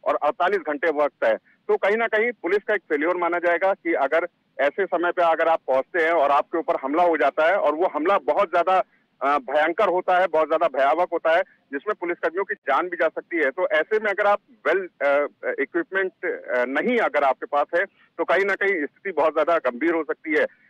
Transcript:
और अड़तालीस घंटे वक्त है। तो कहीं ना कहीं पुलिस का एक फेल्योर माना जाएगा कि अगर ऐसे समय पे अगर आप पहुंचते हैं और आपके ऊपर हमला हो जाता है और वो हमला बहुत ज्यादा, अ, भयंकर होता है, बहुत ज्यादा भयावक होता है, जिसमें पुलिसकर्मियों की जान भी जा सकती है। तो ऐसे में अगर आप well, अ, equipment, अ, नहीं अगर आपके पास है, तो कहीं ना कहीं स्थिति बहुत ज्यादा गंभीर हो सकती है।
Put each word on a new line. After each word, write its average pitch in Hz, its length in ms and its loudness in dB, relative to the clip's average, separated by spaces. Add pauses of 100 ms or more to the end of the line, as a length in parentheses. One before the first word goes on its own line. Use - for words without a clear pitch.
और 143 120 0
अड़तालीस 175 440 -2
घंटे 147 300 -2
वक्त 147 340 -2
है। 113 140 4
तो - 400 -4
कहीं 202 200 0
ना 233 100 -2
कहीं 220 240 0
पुलिस 208 320 -2
का 214 100 -2
एक 202 80 -2
फेल्योर 165 360 -2
माना 175 220 -2
जाएगा 175 340 0
कि 170 200 -4
अगर 156 340 0 (320)
ऐसे 143 260 0
समय 175 260 -2
पे 180 100 -2
अगर 165 260 2
आप 165 200 2
पहुंचते 135 360 0
हैं 160 80 2
और 143 200 2
आपके 147 260 0
ऊपर 160 240 -2
हमला 147 220 0
हो 165 140 2
जाता 151 300 2
है 185 80 2
और 151 200 0
वो 175 120 0
हमला 170 300 0
बहुत 160 320 0
ज्यादा, 175 340 2 (380)
अ, 143 160 0
भयंकर 151 520 0
होता 180 300 0
है, 185 80 2
बहुत 156 200 0
ज्यादा 160 200 0
भयावक 143 460 0
होता 165 180 0
है, 170 100 2
जिसमें - 580 -8
पुलिसकर्मियों 175 440 -4
की 208 100 -6
जान 180 360 -2
भी 170 80 -8
जा 165 100 0
सकती 165 300 -6
है। 139 140 2
तो 180 160 -2
ऐसे 156 320 0
में 214 120 -2
अगर 202 160 0
आप 208 120 2 (280)
well, 190 120 0
अ, 143 480 0 (340)
equipment, 185 500 -4 (140)
अ, 123 400 -2
नहीं 160 320 -2
अगर 147 260 0
आपके 135 220 0
पास 147 200 0 (100)
है, 190 100 0
तो - 380 -10
कहीं 180 220 2
ना 196 100 -2
कहीं 190 300 -2
स्थिति - 260 -12
बहुत 151 220 0
ज्यादा 160 240 2
गंभीर 127 360 0
हो 165 100 0
सकती 156 280 -8
है। 143 140 2 (240)